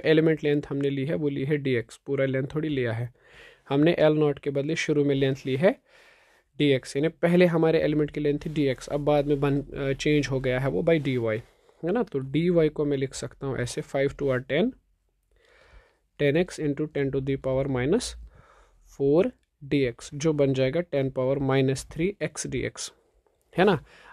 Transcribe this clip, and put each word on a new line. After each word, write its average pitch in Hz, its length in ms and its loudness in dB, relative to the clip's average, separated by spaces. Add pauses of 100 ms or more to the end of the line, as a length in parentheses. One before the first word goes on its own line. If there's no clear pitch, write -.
एलिमेंट 156 380 4
लेंथ 147 260 2
हमने 139 200 -2
ली 139 160 -4
है 165 100 -4
वो 151 140 -2
ली 139 160 -4
है 151 120 0
डी 139 180 -2
एक्स, - 300 -6
पूरा 135 200 0
लेंथ 135 300 -2
थोड़ी 156 140 -4
लिया 127 240 -2
है 120 160 -6 (600)
हमने, 151 300 4
एल 156 140 6
नॉट 147 260 0
के 143 100 -4
बदले 139 260 -2
शुरू 147 300 0
में 143 100 2
लेंथ 135 300 0
ली 131 100 0
है 185 240 2 (800)
डी 147 120 4
एक्स, - 240 0
यानी 147 120 0 (140)
पहले 180 240 6
हमारे 160 360 4
एलिमेंट 151 300 0
की - 80 -6
लेंथ 147 260 0
थी 175 40 -6
डी 151 180 0
एक्स, 127 200 -4
अब 147 180 -4
बाद 147 220 2
में 147 120 2
बन, 143 220 2
अ, 139 320 -6
चेंज 147 340 2
हो 135 120 -2
गया 127 200 -2
है 135 100 -2
वो 180 140 -2
by 165 200 4
डी 135 140 -2
वाई, 113 200 -2 (460)
है 165 80 -2
ना? 233 120 -2
तो - 160 -6
डी 143 300 0
वाई 165 200 4
को 151 160 -2
मैं 143 120 0
लिख 135 160 -4
सकता - 340 -10
हूँ 123 100 -4
ऐसे 123 240 -6
five 139 360 -2
to 139 140 -2
our 127 100 0 (100)
ten, 196 200 2 (1500)
ten 147 240 2
x - 160 -8
into 151 380 -4
ten 139 180 -2
to 139 140 -2
the 135 160 -2
power 135 220 -2 (100)
minus 151 320 0 (920)
four 143 240 4 (380)
D 143 180 -2 (120)
X, - 220 -18
जो 151 200 0
बन 139 200 2
जाएगा 131 280 0
टेन 139 280 -2
पावर 131 300 -2
माइनस 135 520 2
थ्री 180 220 -2 (100)
x - 240 -8
डी 131 140 -6
एक्स, - 300 -10 (640)
है 180 100 4
ना? 185 140 2 (340)